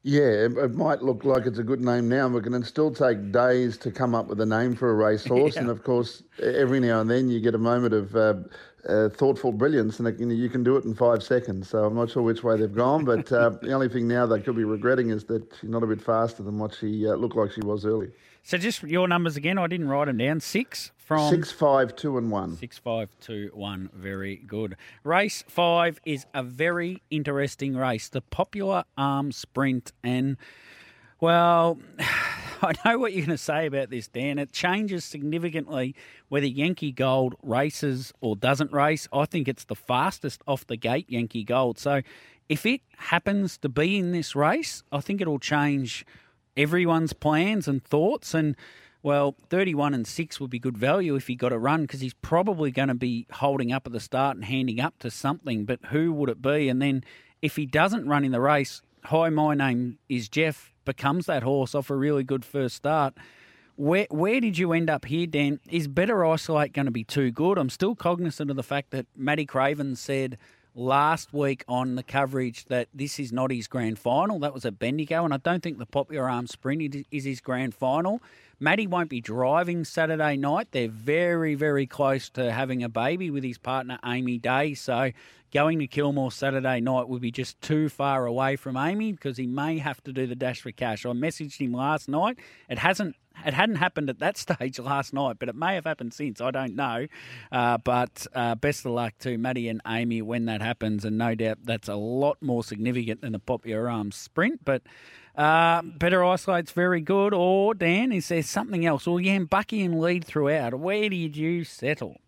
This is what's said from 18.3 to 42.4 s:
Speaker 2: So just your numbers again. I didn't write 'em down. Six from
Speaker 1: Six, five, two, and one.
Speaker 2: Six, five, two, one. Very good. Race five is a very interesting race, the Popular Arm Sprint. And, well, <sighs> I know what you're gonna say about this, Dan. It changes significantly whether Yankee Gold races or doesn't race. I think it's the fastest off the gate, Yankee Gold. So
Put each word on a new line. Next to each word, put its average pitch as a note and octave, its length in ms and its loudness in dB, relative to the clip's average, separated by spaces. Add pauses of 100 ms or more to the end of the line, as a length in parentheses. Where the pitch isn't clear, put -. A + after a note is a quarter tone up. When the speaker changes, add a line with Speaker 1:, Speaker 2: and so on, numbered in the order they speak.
Speaker 2:
So F3+ 140 -2
just G3+ 240 -4
your E3+ 240 2
numbers F3 300 2
again. D#3+ 200 0
I F3+ 120 0
didn't E3 200 -2
write C#3+ 200 2
'em B2+ 100 0
down. C#3+ 220 2
Six - 560 -6
from D3+ 340 2
Speaker 1:
Six, D#3+ 220 2
five, C3+ 420 4
two, C#3 240 -2
and A#2 100 0
one. F#2+ 280 -2
Speaker 2:
Six, A#2 200 -14
five, A2+ 320 -4 (120)
two, G#2 340 -10
one. G2 400 -8
Very G2 420 -8
good. G2+ 400 -8 (280)
Race F#3+ 420 0
five E3+ 580 2
is D3 300 -6
a C3+ 80 -2
very E3+ 640 -4
interesting C#3 680 -2
race, B2+ 320 -2
the C3 120 -6
Popular G3 640 -2 (160)
Arm C#3 320 0
Sprint. C3 640 -2 (100)
And, B2+ 340 0 (840)
well, E3+ 580 6 (200)
<sighs> - 340 -2 (300)
I E3+ 100 2 (120)
know A#3 140 4
what A#3 140 0
you're F3 140 -2
gonna E3 100 0
say D#3 300 -2
about C3+ 240 -2
this, A#2+ 180 -8
Dan. C#3 300 -4
It C#3+ 140 -6
changes F#3 520 0
significantly D3+ 880 -4 (340)
whether C#3 180 2
Yankee C#3+ 460 0
Gold C3 500 2
races C3+ 800 -2
or A2 160 0
doesn't C3+ 360 2
race. D3 400 2
I C#3 140 2
think D3 220 -2
it's C3 160 -6
the - 100 -8
fastest C3+ 720 -2
off C3+ 200 -4
the A#2 100 -6
gate, A#2 320 -2
Yankee A#2 360 -4
Gold. A#2+ 340 0
So C#3+ 240 0 (460)